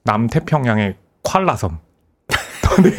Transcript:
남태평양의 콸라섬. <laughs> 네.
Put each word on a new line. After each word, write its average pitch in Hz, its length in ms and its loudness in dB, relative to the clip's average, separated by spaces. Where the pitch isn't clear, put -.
남태평양의 113 920 0
콸라섬. 123 540 -2
<laughs> - 560 2
네. 185 160 6